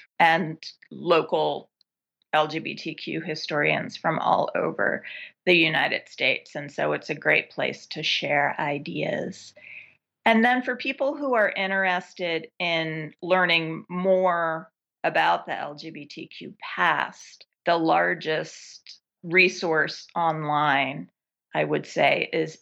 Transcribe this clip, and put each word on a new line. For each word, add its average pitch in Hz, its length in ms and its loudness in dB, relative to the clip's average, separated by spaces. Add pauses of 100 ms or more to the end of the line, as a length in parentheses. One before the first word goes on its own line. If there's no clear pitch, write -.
(180)
and 160 460 4 (260)
local 151 760 0 (640)
L 156 140 4
G 156 140 -6
B - 160 -8
T 156 180 -10
Q - 260 -8
historians 156 760 -2
from 165 240 -2
all - 340 2
over - 500 -2 (400)
the 180 120 6
United 147 520 0
States, - 460 -4
and 143 160 -8
so 151 220 -2
it's 147 180 -6
a 156 40 -4
great 151 360 0
place - 380 -6
to - 140 -8
share 143 560 0
ideas. 151 960 -6 (720)
And 226 200 6
then 254 180 4
for 254 140 -4
people 269 400 -4
who 277 180 -2
are 208 160 4
interested 185 960 -2 (120)
in 160 600 -4
learning 170 680 2
more 180 800 2 (340)
about 165 400 2
the 165 80 -8
L 147 220 -6
G 156 160 -14
B 147 160 -14
T - 200 -16
Q - 320 -16
past, - 840 -2 (220)
the 170 100 6
largest 160 1200 -2 (220)
resource 165 840 2 (100)
online, 151 920 0 (440)
I 156 80 0
would 151 240 -2
say, 143 460 2
is 160 300 -2